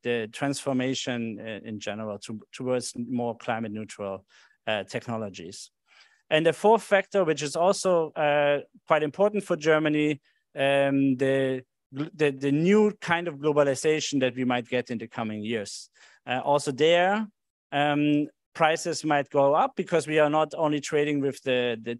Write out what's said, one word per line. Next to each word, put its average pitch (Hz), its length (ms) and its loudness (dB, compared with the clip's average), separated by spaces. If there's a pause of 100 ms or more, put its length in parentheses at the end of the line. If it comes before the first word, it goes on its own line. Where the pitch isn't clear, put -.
the 117 280 -2
transformation, 127 1080 -4
uh, 110 280 -12
in 107 120 -10
general 107 400 -8
to, 110 200 -12 (140)
towards 127 420 -4
more 120 400 -4
climate 113 380 -6
neutral, 101 520 -10 (400)
uh, 104 180 -2
technologies. 104 880 -10 (580)
And 156 160 2
the 160 80 4
fourth 214 300 4
factor, 196 400 2
which 156 180 0
is 147 140 -6
also, 175 560 2
uh, 147 480 2 (280)
quite 156 160 4
important 196 400 0
for 175 140 -2
Germany, 151 640 2 (340)
um, 139 640 2
the, 135 460 0 (280)
the, 147 400 -2
the 135 200 -2
new 202 500 4
kind 175 260 -2
of 156 80 -8
globalization 147 840 0
that 123 140 0
we 127 100 -2
might 123 240 -2
get 123 200 -4
in 117 100 -6
the 113 80 -10
coming 107 360 -8
years. 110 460 -8 (360)
Uh, 123 180 -2
also 143 280 0
there, 175 560 4 (440)
um, 147 560 2 (260)
prices 160 520 0
might 147 240 0
go 139 240 4
up 226 220 0
because 165 320 -2
we 156 120 0
are 151 100 6
not 156 280 0
only 151 220 0
trading 147 400 0
with 135 240 -4
the, 123 380 0
the 117 180 -8